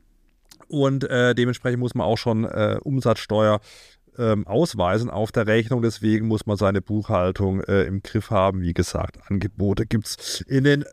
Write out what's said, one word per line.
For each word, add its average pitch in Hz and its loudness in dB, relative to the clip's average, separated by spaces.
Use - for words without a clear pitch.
Und, 135 0
äh, 123 2
dementsprechend 123 0
muss 123 -4
man 98 -2
auch 113 2
schon, 113 0
äh, 107 -2
Umsatzsteuer, 110 0
ähm, 107 0
ausweisen 107 0
auf 107 -4
der 113 0
Rechnung. 113 0
Deswegen 110 0
muss 110 -2
man 107 0
seine 98 2
Buchhaltung, 98 0
äh, 95 2
im 95 -4
Griff - -6
haben. 95 2
Wie 87 -2
gesagt, - -4
Angebote 98 -2
gibt's - -6
in 135 0
den 143 4